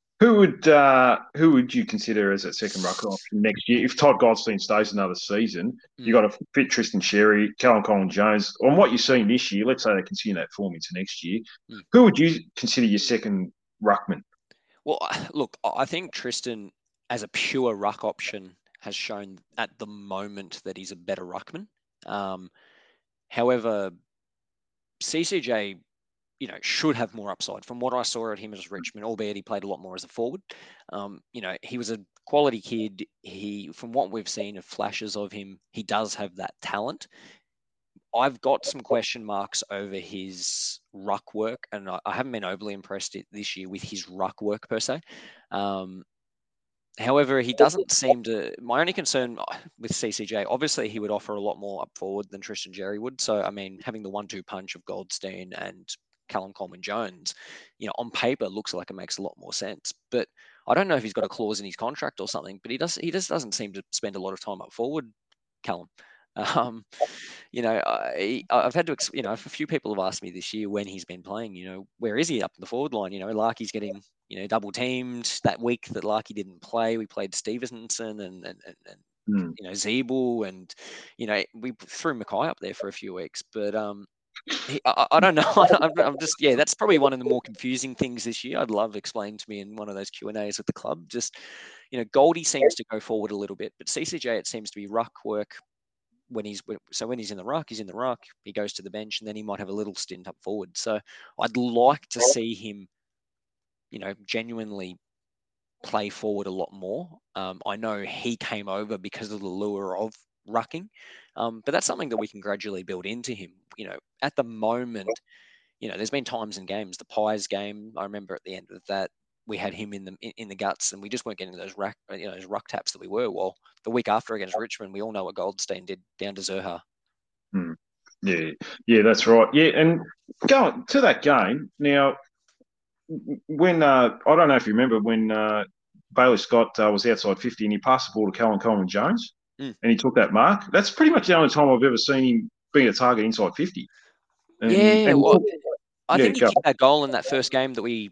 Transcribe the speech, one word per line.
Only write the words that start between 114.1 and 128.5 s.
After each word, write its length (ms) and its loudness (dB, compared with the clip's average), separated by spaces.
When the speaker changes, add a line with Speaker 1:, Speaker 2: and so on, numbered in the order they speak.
Speaker 2:
at 140 -4
the 80 0
moment, 640 -4
you 80 -10
know, 80 -10
there's 140 -6
been 120 -2
times 360 -8
in 80 -16
games, 300 -8
the 100 -20
Pies 420 -2
game, 480 -8
I 80 -8
remember 320 -12
at 80 -18
the 100 -14
end 160 -18
of 160 -20
that, 240 -4
we 100 -8
had 180 -6
him 200 -12
in 100 -14
the, 160 -16
in, 160 -14
in 120 -14
the 60 -14
guts, 380 -6
and 100 -18
we 60 -16
just 160 -8
weren't 140 -10
getting 180 -14
those 200 -14
rack, 200 -8
you 140 -12
know, 80 -12
those 100 -18
ruck 240 -8
taps 240 -6
that 80 -18
we 80 -18
were. 220 -2
Well, 260 -6
the 60 -6
week 160 -2
after 280 -2
against 220 -6
Richmond, 360 -8
we 80 -10
all 100 -6
know 140 -6
what 100 -10
Goldstein 520 -6
did 140 -10
down 160 -8
to 80 -12
Zurhaar. 380 -6
Speaker 1:
Hmm. 200 -4
Yeah, 280 0